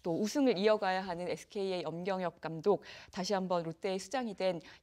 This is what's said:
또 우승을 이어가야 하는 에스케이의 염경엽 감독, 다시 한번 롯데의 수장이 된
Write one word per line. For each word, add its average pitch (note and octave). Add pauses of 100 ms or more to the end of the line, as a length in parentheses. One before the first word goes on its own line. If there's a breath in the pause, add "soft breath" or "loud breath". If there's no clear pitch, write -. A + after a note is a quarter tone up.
또 E3+
우승을 A3
이어가야 G3
하는 F3+
에스케이의 F#3
염경엽 F3
감독, D#3+ (280 loud breath)
다시 F#3+
한번 F#3
롯데의 F#3
수장이 A#3
된 F#3 (220 loud breath)